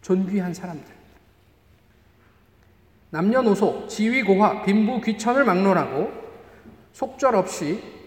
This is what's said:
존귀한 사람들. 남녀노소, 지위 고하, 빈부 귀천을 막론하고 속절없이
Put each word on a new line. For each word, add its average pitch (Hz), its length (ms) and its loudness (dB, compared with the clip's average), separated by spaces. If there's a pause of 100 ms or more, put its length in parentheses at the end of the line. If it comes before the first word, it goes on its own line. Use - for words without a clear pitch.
존귀한 185 520 -2
사람들. 170 420 -14 (2250)
남녀노소, 202 760 0
지위 233 360 0
고하, 196 400 2
빈부 214 380 2
귀천을 240 420 0
막론하고 180 680 2 (840)
속절없이 214 920 -2 (240)